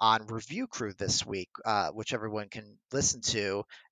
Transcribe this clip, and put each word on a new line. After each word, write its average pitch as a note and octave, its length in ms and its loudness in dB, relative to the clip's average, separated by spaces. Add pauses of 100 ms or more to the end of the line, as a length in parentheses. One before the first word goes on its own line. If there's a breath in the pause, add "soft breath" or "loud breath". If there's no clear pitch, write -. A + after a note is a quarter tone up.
on A2 260 6
Review A2+ 400 -6
Crew G#2+ 260 -6
this - 320 0
week, G2 260 -6 (140)
uh, G2+ 260 4
which G#2+ 220 -6
everyone G#2+ 360 -4
can G#2+ 300 -14 (140)
listen C3+ 340 0
to G2+ 360 0 (300 loud breath)